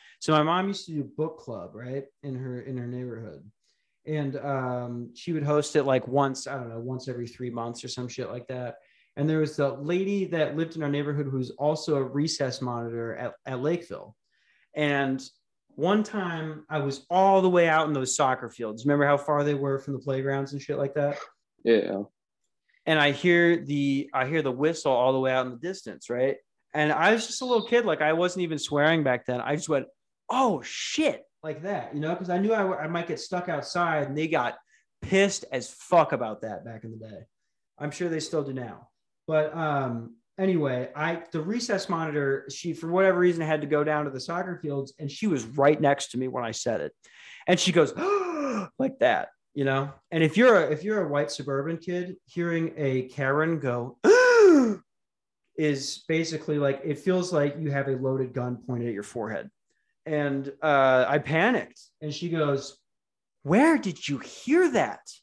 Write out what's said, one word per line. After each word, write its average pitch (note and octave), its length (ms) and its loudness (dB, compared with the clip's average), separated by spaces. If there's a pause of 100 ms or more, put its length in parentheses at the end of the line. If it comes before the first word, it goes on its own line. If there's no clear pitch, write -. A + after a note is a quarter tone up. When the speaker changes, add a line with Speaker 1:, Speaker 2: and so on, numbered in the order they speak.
(200)
Speaker 1:
So D#3 140 0
my D3+ 100 6
mom F3+ 240 0
used G3 200 -8
to E3+ 40 -14
do D3 120 -4
book D#3 340 -6
club, G2 380 -12
right, B2+ 300 -10 (180)
in C3+ 120 -8
her, B2+ 260 -10
in B2+ 160 -10
her A#2+ 100 -8
neighborhood. A2+ 640 -12 (560)
And, D3 320 -4
um, B2 800 -6
she - 180 -8
would D3+ 100 -2
host D3 320 2
it, D3 80 4
like, C3 240 2
once, C3+ 400 0
I C3+ 80 -6
don't B2 140 -8
know, A#2 100 -10
once B2+ 280 -8
every A#2+ 200 -6
three B2 220 -10
months A#2 340 -8
or C3 60 -10
some B2 180 -8
shit B2 220 -8
like A#2+ 180 -12
that. B2 300 -10 (400)
And D3 120 2
there D#3 100 2
was D3+ 180 0
the C#3 160 2
lady F#3 520 -2
that D#3+ 300 0
lived E3 200 -4
in D#3+ 80 -4
our C#3+ 60 0
neighborhood C#3+ 380 -2
who C3+ 100 -4
was B2+ 140 -4
also D3+ 440 -2
a C3+ 80 2
recess C3+ 580 -2
monitor A#2 540 -6
at, - 180 -8 (120)
at C3 160 -6
Lakeville. D3+ 540 -4 (600)
And C#3 460 0 (480)
one G3 340 2
time E3 640 -6
I D#3 100 -2
was C#3 300 -4
all F#3+ 320 6
the F#3 80 4
way F3 180 6
out D#3 200 4
in D#3 60 0
those C3 220 -2
soccer C3 340 0
fields. A2+ 360 -8
Remember D3 200 4
how C#3+ 120 6
far D3 260 0
they D3 120 2
were C3+ 240 -2
from C#3 140 -6
the B2+ 60 -6
playgrounds C#3 540 -4
and C#3 80 -8
shit C#3+ 160 -6
like C#3 180 -2
that? C#3+ 220 0 (460)
Speaker 2:
Yeah. G#2 400 2 (840)
Speaker 1:
And D#3+ 140 4
I C#3+ 120 4
hear E3+ 460 4
the, C#3 560 -2
I C3 140 0
hear D#3 140 -2
the C3+ 100 0
whistle D3 420 0
all B2+ 180 4
the C3 80 0
way C3 140 0
out B2+ 120 0
in B2+ 60 -8
the A#2+ 60 -14
distance, B2 520 -10
right? B2+ 280 0 (360)
And D3+ 200 2
I F3 180 4
was A3+ 160 0
just - 140 -10
a C4 40 -4
little A#3 220 0
kid. A#3+ 180 4
Like, D#3+ 160 0
I D#3 120 4
wasn't F3+ 300 0
even D#3+ 160 -2
swearing D3+ 440 2
back B2 220 0
then. B2 160 -2
I C3 160 -2
just - 100 -8
went, C#3+ 200 0 (420)
"Oh, A#3 320 2
shit," - 640 -4 (200)
like D#3 200 -8
that, G3 300 -6
you D3 60 -6
know, D#3+ 160 -2
'cause F3+ 140 -6
I F3+ 80 0
knew G#3 160 2
I, G#3+ 60 2
w-, F#3+ 200 0
I D#3 80 -6
might E3+ 200 -4
get E3 120 -4
stuck F3 300 -6
outside, D#3 580 -2
and C#3 100 -6
they D#3+ 120 0
got C3+ 280 -2 (440)
pissed G3 500 2
as B2+ 180 -6
fuck - 440 4
about A2+ 280 -4
that G#2+ 220 -10
back A2+ 220 -16
in A2 60 -12
the A2+ 60 -14 (120)
day. G#2 160 -18 (520)
I'm D3 140 -8
sure F3 180 -6
they D#3+ 120 -4
still D#3 220 -2
do C#3 100 -8
now. A#2+ 360 -12 (380)
But, D3+ 260 2
um, C3+ 640 -2 (240)
anyway, D3 560 0
I, E3 280 -4 (100)
the D#3 80 -4
recess G3+ 480 -2
monitor, D3 600 -2
she, E3 240 -8
for E3 160 -8
whatever F#3 300 4
reason, F3 260 4
had D3+ 160 2
to C#3+ 60 -6
go D3 160 2
down D3+ 220 0
to C#3 60 -6
the C3 100 -8
soccer F3+ 400 -6
fields, C#3 360 -6
and C#3+ 140 -8
she - 160 -4
was C#3 180 0
right C#3+ 360 4
next C#3+ 300 2
to A#2 60 -8
me B2+ 120 -2
when B2 160 -4
I A#2 60 -4
said - 280 -2
it. D2+ 140 -6 (540)
And F3+ 120 4
she F3+ 140 0
goes, D#3+ 200 4
<gasps> D#4 840 -4
like C4+ 200 -2
that, A2+ 300 2 (240)
you C#3 120 -2
know? C#3 260 0 (200)
And D#3+ 120 2
if D#3 140 2
you're A#3 260 8
a, C#3+ 80 0
if D3+ 120 -4
you're G3+ 220 -2
a C#3+ 40 -4
white C#3+ 220 0
suburban C#3+ 460 -4
kid, F3+ 380 -6 (100)
hearing E3 520 -2
a C3 320 -2
Karen D3+ 500 0
go, B2 440 -4
<gasps> G4 800 8 (760)
is D3 500 -2
basically D#3+ 500 -2
like, C#3 280 0
it C#3+ 140 -4
feels F3+ 340 0
like C#3+ 260 2
you D#3 120 -4
have C#3 180 -2
a C3+ 80 0
loaded C3 360 -2
gun B2 320 -4
pointed A#2+ 220 -4
at A#2 60 -4
your G2+ 100 -6
forehead. G#2+ 460 -8 (560)
And, C#3+ 560 -2
uh, C3+ 460 6
I C#3+ 100 2
panicked. D#3+ 640 0 (180)
And D3+ 140 -8
she F3 160 -6
goes, D3 480 -2 (680)
"Where C4 340 6
did G3 300 -6
you C#3 120 -4
hear D#4+ 520 2
that?" D#3 300 0 (220)